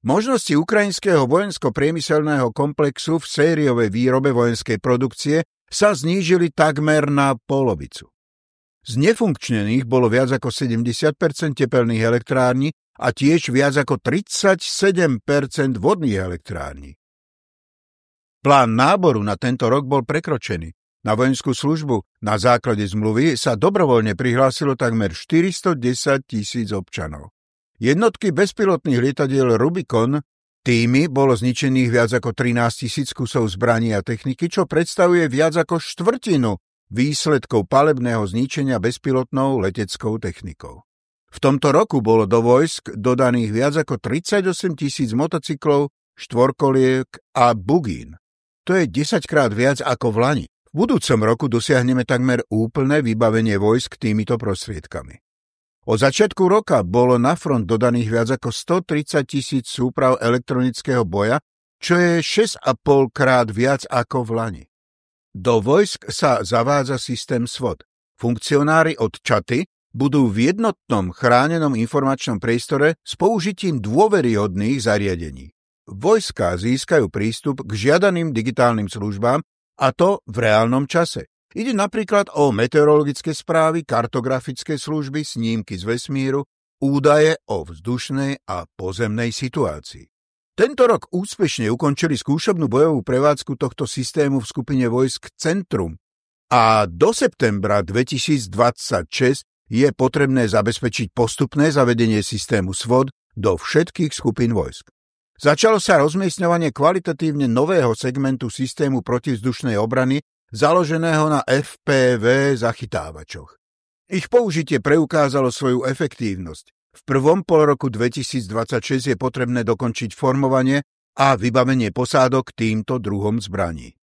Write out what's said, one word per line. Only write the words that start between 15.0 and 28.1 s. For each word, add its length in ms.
percent 560
vodných 400
elektrární. 800
Plán 320
náboru 480
na 160
tento 320
rok 160
bol 160
prekročený. 720
Na 80
vojenskú 400
službu 720
na 160
základe 400
zmluvy 560
sa 160
dobrovoľne 640
prihlásilo 560
takmer 400
štyristo 640
desať 480
tisíc 480
občanov. 560
Jednotky 480